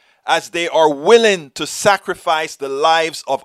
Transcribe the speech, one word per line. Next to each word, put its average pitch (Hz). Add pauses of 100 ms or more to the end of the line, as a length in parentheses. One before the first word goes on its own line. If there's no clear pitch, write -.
(260)
as 160
they 170
are 156
willing 185
to 151
sacrifice 175
the 139
lives 160
of 131